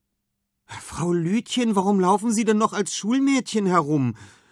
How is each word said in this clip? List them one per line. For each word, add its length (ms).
„Frau 460
Lütchen, 640
warum 240
laufen 320
Sie 120
denn 120
noch 160
als 220
Schulmädchen 720
herum? 500